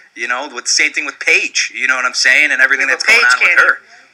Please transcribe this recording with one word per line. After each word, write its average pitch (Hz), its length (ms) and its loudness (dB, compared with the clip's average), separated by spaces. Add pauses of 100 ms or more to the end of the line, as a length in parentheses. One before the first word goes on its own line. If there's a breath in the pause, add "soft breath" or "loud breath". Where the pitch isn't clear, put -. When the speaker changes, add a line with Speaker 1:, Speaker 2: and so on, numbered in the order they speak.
(160 loud breath)
Speaker 1:
You 117 120 -8
know, 127 260 -6
with 123 120 -12
the - 60 -4
same 151 200 0
thing 156 140 -8
with 135 140 -10
Paige. - 540 -2
You 123 140 -4
know 131 80 0
what 127 100 -4
I'm 123 80 -2
saying, 139 380 2
and 131 100 0
everything 135 280 2
Speaker 2:
Yeah, 131 60 2
Speaker 1:
that's - 100 -8
Speaker 2:
but 220 80 2
Speaker 1:
going 233 100 4
Speaker 2:
Paige - 100 4
Speaker 1:
on - 60 0
with 196 80 2
Speaker 2:
can't 175 140 4
Speaker 1:
her. 175 160 2 (360 soft breath)